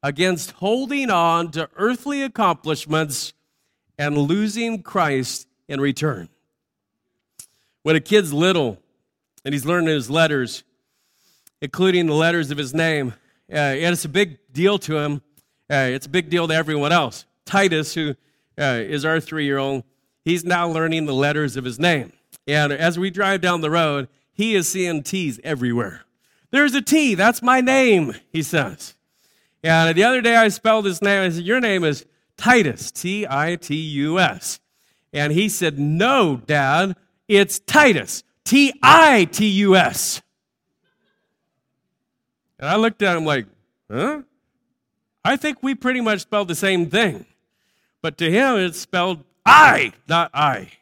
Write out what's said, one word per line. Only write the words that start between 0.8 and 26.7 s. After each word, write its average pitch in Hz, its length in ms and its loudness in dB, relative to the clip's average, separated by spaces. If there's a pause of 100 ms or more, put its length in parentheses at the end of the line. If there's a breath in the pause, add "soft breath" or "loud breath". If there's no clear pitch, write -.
on 170 400 2
to 156 260 -8
earthly 254 460 -2
accomplishments 156 1120 -4 (640)
and 147 180 -2
losing 208 680 -2
Christ 139 640 -4 (220)
in 139 140 -6
return. 135 480 -4 (1500)
When 160 120 2
a 156 40 2
kid's 185 320 2
little 151 500 0 (640)
and 143 100 -6
he's 131 100 -6
learning 165 240 0
his 135 220 -2
letters, 147 520 -2 (1000 soft breath)
including 175 440 0
the 151 80 0
letters 160 360 0
of 147 80 -8
his 139 160 -8
name, 156 400 -2 (360)
uh, - 60 -6
and 147 380 -2
it's - 100 -8
a 156 60 -8
big 175 280 -2 (140)
deal 185 280 2
to 156 180 -4
him. 147 240 -4 (480)
Uh, 135 200 0
it's 131 160 -8
a 139 40 -18
big 165 180 -2
deal 170 180 0
to 160 80 -2
everyone 151 380 0
else. 156 320 0 (220)
Titus, 175 480 0
who, 151 200 -4 (440)
uh, 127 260 -2
is 143 220 -4
our 160 140 0
three-year-old, 139 640 -4 (380)
he's 170 220 -2
now 175 240 0
learning 160 380 -2
the 139 80 -4
letters 143 420 -2
of 131 80 -8
his 120 140 -10
name. 151 340 0 (340)
And 147 260 0
as 160 260 -2
we 190 120 -2
drive 190 300 -2
down 175 220 -2
the 151 80 -4
road, 151 380 -2 (240)
he 220 220 -2
is 180 140 0
seeing 175 340 -4
T's 160 400 -6
everywhere. 120 640 -4 (460)
"There's 269 240 2